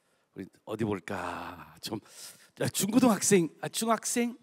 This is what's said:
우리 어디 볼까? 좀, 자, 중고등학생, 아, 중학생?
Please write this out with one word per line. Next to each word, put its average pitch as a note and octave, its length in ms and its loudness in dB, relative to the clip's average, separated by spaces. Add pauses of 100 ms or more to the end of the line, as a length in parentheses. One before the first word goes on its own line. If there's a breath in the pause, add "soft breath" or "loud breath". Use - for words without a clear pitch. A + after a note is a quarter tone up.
(360)
우리 G2 100 -12 (180)
어디 A2 220 -4
볼까? F2 960 -6
좀, A2 180 -8 (560 loud breath)
자, B2+ 140 0
중고등학생, G3+ 800 4 (100)
아, - 80 -6
중학생? A3+ 760 -2